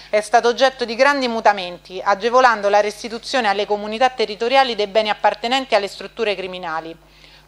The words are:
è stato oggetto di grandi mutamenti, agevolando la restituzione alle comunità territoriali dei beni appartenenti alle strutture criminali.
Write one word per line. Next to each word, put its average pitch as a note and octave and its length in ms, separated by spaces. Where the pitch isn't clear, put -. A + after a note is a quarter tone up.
è G#3+ 120
stato A#3 280
oggetto B3 360
di A3+ 120
grandi C4+ 320
mutamenti, F#3+ 760
agevolando A3 640
la G#3 120
restituzione A3 680
alle G3+ 200
comunità G#3 420
territoriali A#3 680
dei G3+ 140
beni G#3+ 220
appartenenti A#3 640
alle G3+ 100
strutture G3+ 480
criminali. E3+ 640